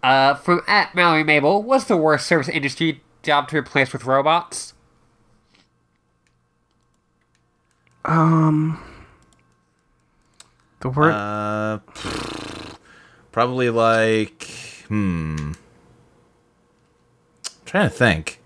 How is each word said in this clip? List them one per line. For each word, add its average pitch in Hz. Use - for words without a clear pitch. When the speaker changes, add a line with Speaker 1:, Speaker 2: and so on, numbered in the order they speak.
Speaker 1:
Uh, 135
from 175
at 196
Mallory 170
Mabel, 151
"What's 262
the 208
worst 156
service 156
industry 151
job 143
to 156
replace 135
with 123
robots?" 139
Speaker 2:
Um, 160
the 131
wor- 151
Speaker 3:
Uh, 107
probably, 123
like, 113
hmm. 80
Trying 190
to -
think. 87